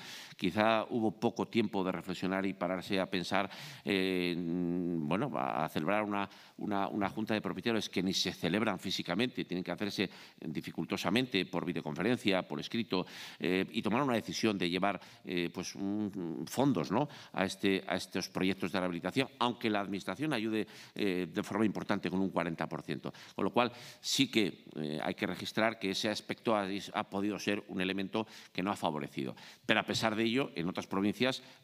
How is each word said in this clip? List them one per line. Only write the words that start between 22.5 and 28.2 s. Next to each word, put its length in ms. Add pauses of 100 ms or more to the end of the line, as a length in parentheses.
por 160
ciento. 300 (200)
Con 120
lo 60
cual, 200 (300)
sí 280
que, 360 (100)
eh, 260
hay 140
que 100
registrar 540
que 120
ese 180
aspecto 460
ha, 120 (260)
ha 160
podido 280
ser 300
un 120
elemento 460 (260)